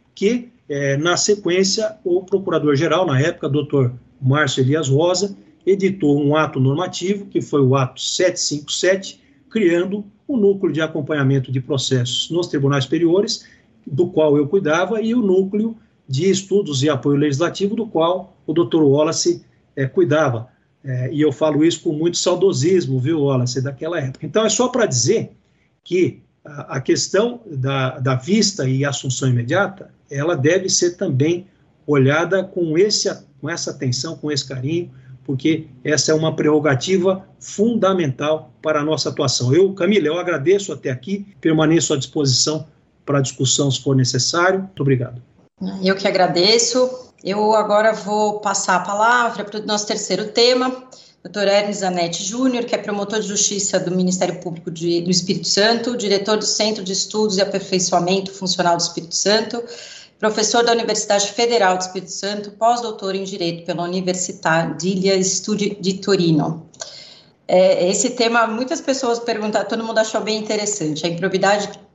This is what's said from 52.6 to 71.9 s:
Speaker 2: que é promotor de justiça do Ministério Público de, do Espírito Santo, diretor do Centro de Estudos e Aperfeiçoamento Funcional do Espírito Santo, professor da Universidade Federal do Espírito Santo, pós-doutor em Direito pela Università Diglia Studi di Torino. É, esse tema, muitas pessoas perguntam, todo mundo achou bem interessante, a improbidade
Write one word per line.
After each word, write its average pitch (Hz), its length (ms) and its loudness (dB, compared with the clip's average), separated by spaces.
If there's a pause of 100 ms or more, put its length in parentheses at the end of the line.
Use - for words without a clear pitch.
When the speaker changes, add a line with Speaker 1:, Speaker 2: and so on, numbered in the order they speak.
Speaker 2:
que 208 100 -4
é - 20 0
promotor 202 420 -4
de 202 80 -6
justiça 196 520 -2
do 175 160 -4
Ministério 180 460 0
Público 175 280 -10
de, 170 320 -2
do 170 80 -4
Espírito 180 380 0
Santo, 233 500 0
diretor 202 400 0
do 208 80 -4
Centro 214 380 -2
de 185 100 -6
Estudos 208 440 -2
e 208 40 2
Aperfeiçoamento 190 880 0
Funcional 175 460 0
do - 40 -2
Espírito - 340 -6
Santo, 220 480 0 (560)
professor 220 440 0
da 240 80 4
Universidade 214 600 0
Federal 233 460 2
do 180 40 -4
Espírito - 300 -10
Santo, 208 400 -8
pós-doutor 220 640 -2
em 196 80 -4
Direito 175 420 -6
pela 165 180 -4
Università 180 800 -2
Diglia 185 580 0
Studi - 580 -2
di 190 140 -2
Torino. 170 720 0 (800)
É, 185 420 4
esse 214 220 0
tema, 233 340 2
muitas 247 360 -4
pessoas 254 360 -2
perguntam, 214 480 -2
todo 226 180 -4
mundo 226 140 -4
achou 220 240 0
bem 214 180 -2
interessante, 208 680 -4
a - 20 0
improbidade 190 600 0 (260)